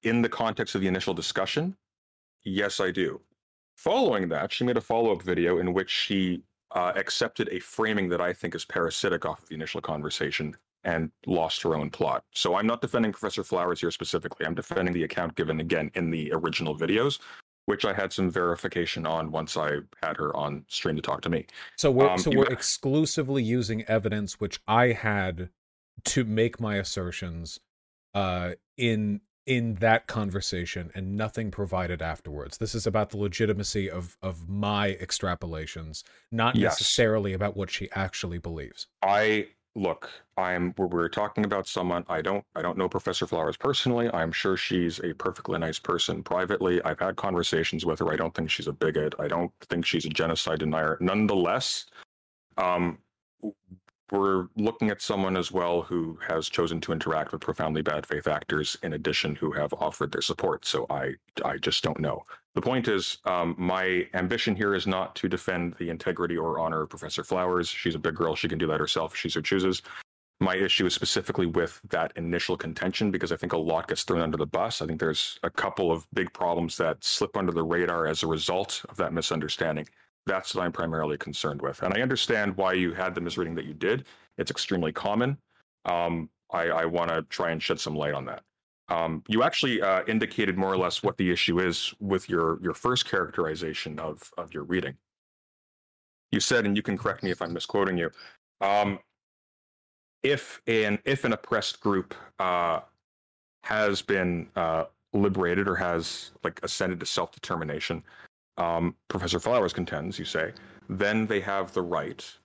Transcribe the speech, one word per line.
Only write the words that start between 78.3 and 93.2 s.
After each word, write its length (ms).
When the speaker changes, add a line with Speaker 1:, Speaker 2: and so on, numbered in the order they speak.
Speaker 1:
of 100
that 160
misunderstanding. 720
That's 280
what 80
I'm 80
primarily 460
concerned 440
with. 220
And 100
I 80
understand 560
why 160
you 200
had 200
the 80
misreading 340
that 100
you 100
did. 300
It's 100
extremely 420
common. 460
Um, 440
I, 180
I 160
wanna 440
try 220
and 100
shed 180
some 160
light 200
on 100
that. 160
Um, 380
you 160
actually, 380
uh, 260
indicated 500
more 160
or 40
less 240
what 160
the 140
issue 280
is 400
with 280
your, 340
your 120
first 340
characterization 920